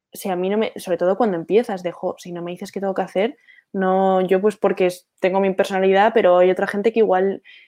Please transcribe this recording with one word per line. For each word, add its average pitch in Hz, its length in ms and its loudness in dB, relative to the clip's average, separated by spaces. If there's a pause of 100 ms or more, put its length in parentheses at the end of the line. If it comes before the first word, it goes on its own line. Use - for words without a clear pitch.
(140)
si - 160 -10
a 180 80 -2
mí 185 120 -2
no 208 80 0
me, 220 200 -4
sobre 180 200 -6
todo 180 200 0
cuando 208 200 -2
empiezas, 185 460 -2
de, 175 100 -6
"Jo, - 260 -8
si 180 140 -16
no 175 100 -12
me 175 80 -10
dices 190 200 -14
qué - 100 -10
tengo 196 140 -4
que 196 80 -2
hacer", 196 340 -4 (360)
no, 190 480 2
yo 190 200 2
pues 208 160 0
porque 185 300 0
es, - 220 -6 (120)
tengo 190 200 0
mi 190 120 0
personalidad, 196 600 2
pero 185 260 4
hay 185 120 6
otra 196 160 -2
gente 208 260 -2
que 226 60 0
igual 190 440 0 (240)